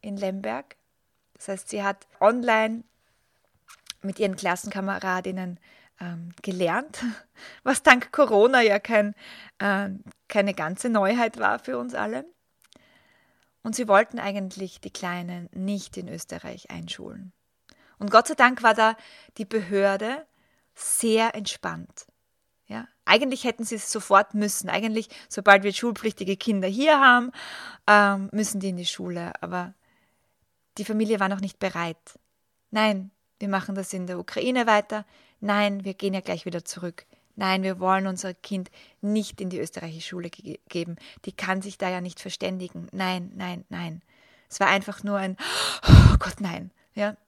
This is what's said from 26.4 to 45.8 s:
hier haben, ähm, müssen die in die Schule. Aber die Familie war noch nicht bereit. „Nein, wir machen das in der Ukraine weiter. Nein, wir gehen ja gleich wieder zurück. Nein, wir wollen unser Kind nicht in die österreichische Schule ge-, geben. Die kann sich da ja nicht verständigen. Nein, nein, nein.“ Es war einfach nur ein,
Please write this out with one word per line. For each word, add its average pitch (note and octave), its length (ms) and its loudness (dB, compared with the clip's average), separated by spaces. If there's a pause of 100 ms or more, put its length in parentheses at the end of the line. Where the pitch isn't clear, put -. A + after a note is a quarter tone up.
hier C#4 320 4
haben, B3 320 6 (560)
ähm, G3+ 460 6
müssen G3+ 260 -2
die F#3+ 100 -4
in F3+ 80 -4
die F3 80 -8
Schule. E3+ 460 -6 (100)
Aber F3+ 320 -8 (1040)
die G#3+ 80 -8
Familie G#3+ 360 0
war F#3+ 80 2
noch G3 100 -2
nicht F#3+ 200 -8
bereit. E3+ 600 -6 (500)
„Nein, G#3 420 0 (280)
wir G#3 80 -6
machen G3 280 -4
das F#3+ 180 -8
in F3+ 140 -8
der F3+ 120 -8
Ukraine B3 480 -2
weiter. G#3 380 0 (340)
Nein, G3+ 460 0
wir F#3+ 80 -6
gehen G3 200 -4
ja F#3+ 60 -4
gleich F3+ 260 -8
wieder E3+ 200 -8
zurück. F3 400 -12 (300)
Nein, F#3+ 280 0
wir F#3 160 -2
wollen F#3+ 260 2
unser F#3 300 -6
Kind F#3 340 -8 (320)
nicht G#3 400 -2
in F#3 80 -6
die F3+ 80 -8
österreichische E3 520 -10
Schule E3+ 200 -10
ge-, - 300 -16 (100)
geben. E3+ 280 -6 (280)
Die G3 60 -8
kann F#3+ 320 -4
sich G3 160 -14
da F#3 100 -4
ja F3+ 100 -4
nicht F3+ 200 -10
verständigen. F#3 720 -8
Nein, F#3 420 -4
nein, F3+ 360 -10
nein.“ E3+ 340 -10 (460)
Es - 100 -12
war G3 80 2
einfach G3 360 0
nur G3+ 140 -4
ein, F#3+ 180 -4 (460)